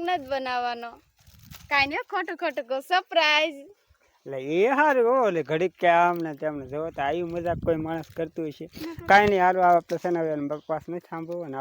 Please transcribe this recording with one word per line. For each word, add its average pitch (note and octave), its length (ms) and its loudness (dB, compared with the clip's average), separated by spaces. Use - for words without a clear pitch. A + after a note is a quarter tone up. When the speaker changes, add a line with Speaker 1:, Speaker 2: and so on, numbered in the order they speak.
Speaker 1:
નથી D4+ 260 -4
બનાવવાનો. A#3+ 580 -6
કાંઈ C#4 200 2
નહીં, A4 200 -4
ખોટું F#4 320 -6
ખોટું D4 280 -4
કહું, C4+ 180 -4
સરપ્રાઈઝ. D#4 720 2
Speaker 2:
એટલે C3+ 120 -8
એ A#3 220 4
હારું C4+ 300 4
હો, B3 60 2
એટલે E3+ 220 0
ઘડીક D#3+ 320 -2
કે F3+ 100 6
આમ F3 320 4
ને D#3+ 160 -6
તેમ D3+ 180 -4
ને. C3+ 140 -10
જો D3+ 100 -6
તો D3+ 100 -6
આવી E3+ 240 -2
મજાક E3+ 340 -6
કોઈ D#3+ 220 0
માણસ D#3+ 320 -8
કરતું E3 260 -8
હોય D3+ 140 -10
છે. D#3+ 80 -14
કાંઈ G#3 220 8
નહીં, F#3+ 140 2
હારું, F#3 240 4
આપણે E3+ 340 4
છે F3+ 80 -2
ને E3+ 140 0
હવે D#3 120 -2
એનો C#3+ 140 -6
બકવાસ D3+ 380 -6
નથી E3+ 220 -12
સાંભળવો E3 380 -10
ને C3+ 120 -10